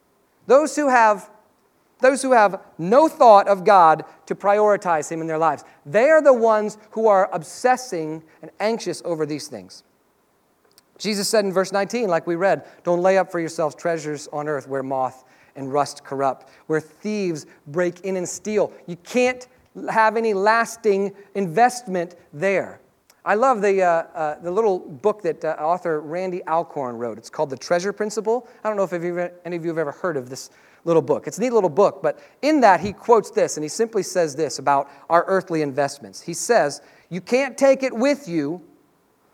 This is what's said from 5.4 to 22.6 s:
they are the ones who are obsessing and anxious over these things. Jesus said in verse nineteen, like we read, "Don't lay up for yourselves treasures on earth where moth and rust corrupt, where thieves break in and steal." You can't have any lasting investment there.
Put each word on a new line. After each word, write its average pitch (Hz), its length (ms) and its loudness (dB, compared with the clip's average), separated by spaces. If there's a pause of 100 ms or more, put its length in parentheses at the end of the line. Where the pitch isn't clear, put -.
they 214 240 2
are 311 100 6
the 285 120 6
ones 220 460 2 (120)
who 220 160 -2
are 202 260 4
obsessing 170 920 -4 (180)
and 160 160 -20
anxious 214 460 -4
over 165 200 -4
these 147 220 -8
things. 95 380 -18 (1120)
Jesus 202 300 -4
said 214 160 2
in 196 80 -4
verse 185 180 0
nineteen, 202 380 -2
like 165 180 -2
we 175 80 -4
read, 170 320 0 (160)
"Don't 175 200 -2
lay 190 160 4
up 180 120 -2
for 180 80 -6
yourselves 160 380 -6
treasures 151 560 -6
on 147 160 -6
earth 135 180 -6
where 135 160 -6
moth 131 420 -4 (300)
and 135 180 -10
rust 143 300 -2
corrupt, 135 460 -4 (180)
where 156 140 -2
thieves 185 680 -6 (220)
break 175 320 -4
in 190 160 -6
and 175 120 -6
steal." 202 440 -4 (140)
You 170 100 -12
can't 247 500 -2 (420)
have 220 280 2
any 226 180 0
lasting 202 800 0 (220)
investment 185 800 -2 (160)
there. 151 480 -4 (440)